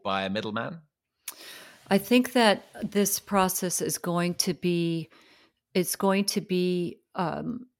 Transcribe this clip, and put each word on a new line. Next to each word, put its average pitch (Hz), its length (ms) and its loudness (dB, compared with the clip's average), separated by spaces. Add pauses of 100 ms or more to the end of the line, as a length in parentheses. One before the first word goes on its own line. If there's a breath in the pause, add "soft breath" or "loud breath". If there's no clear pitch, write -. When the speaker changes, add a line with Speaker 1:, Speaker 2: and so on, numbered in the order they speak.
Speaker 1:
by 98 200 0
a 95 80 -2
middleman? 110 500 -6 (1080 loud breath)
Speaker 2:
I 196 100 4
think 247 340 4
that 220 320 4 (180)
this 202 360 0
process 185 600 0
is - 180 -2
going 175 380 0
to - 180 0
be, 170 560 0 (640 soft breath)
it's 175 200 0
going 196 320 2
to 202 140 -2
be, 180 600 -2 (140)
um, 151 520 -4 (140)